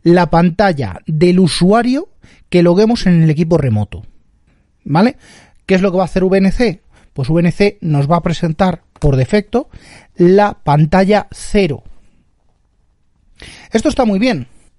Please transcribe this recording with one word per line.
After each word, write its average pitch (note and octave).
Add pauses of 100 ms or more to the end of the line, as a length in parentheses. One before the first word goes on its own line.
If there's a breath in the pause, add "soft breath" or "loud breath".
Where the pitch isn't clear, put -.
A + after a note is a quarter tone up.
la E3+
pantalla E3+
del F3
usuario A#3 (400 soft breath)
que F3
loguemos G3+
en E3+
el D#3+
equipo E3
remoto. G#2+ (800)
¿Vale? F3+ (500 soft breath)
¿Qué F#3+
es F#3
lo G3
que F3
va F#3
a -
hacer F#3
V F#3+
N F#3+
C? A3 (300 soft breath)
Pues C3
V E3
N E3+
C G3+
nos C#3+
va F3
a D#3+
presentar F3 (180)
por C#3+
defecto - (440 loud breath)
la G3
pantalla F#3
cero. E3 (1900 loud breath)
Esto A3+
está B3+
muy G3+
bien. A3 (320)